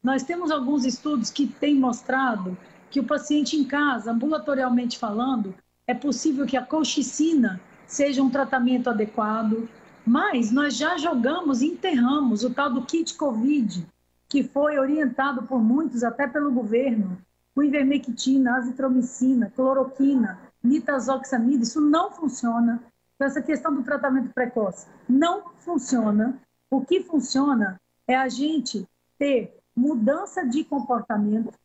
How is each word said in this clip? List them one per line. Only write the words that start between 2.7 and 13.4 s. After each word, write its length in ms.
que 100
o 60
paciente 500
em 80
casa, 480
ambulatorialmente 880
falando, 580
é 60
possível 520
que 120
a 80
colchicina 960
seja 340
um 80
tratamento 600
adequado. 800
Mas 460
nós 240
já 220
jogamos 640
e 60
enterramos 760
o 60
tal 200
do 120
kit 340
covid, 720